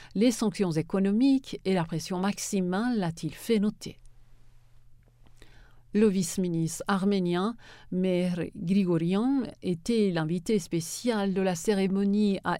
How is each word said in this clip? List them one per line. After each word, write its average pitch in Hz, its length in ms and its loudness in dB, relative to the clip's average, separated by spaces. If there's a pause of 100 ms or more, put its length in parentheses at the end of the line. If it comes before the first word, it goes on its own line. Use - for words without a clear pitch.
(160)
les 226 160 4
sanctions 196 400 0
économiques 202 960 0
et 190 80 2
la 175 100 2
pression 165 340 -6
maximale, 196 880 -2
a-t-il 165 300 -6
fait 226 260 0
noter. - 400 -4 (1900)
Le 214 160 6
vice-ministre 175 800 0
arménien, 196 680 0 (340)
Mehr 180 640 0
Grigorian, 196 880 2 (220)
était 196 480 0
l'invité 170 480 0
spécial 196 720 -2
de 190 80 0
la 185 140 0
cérémonie 196 920 0
à 175 140 -2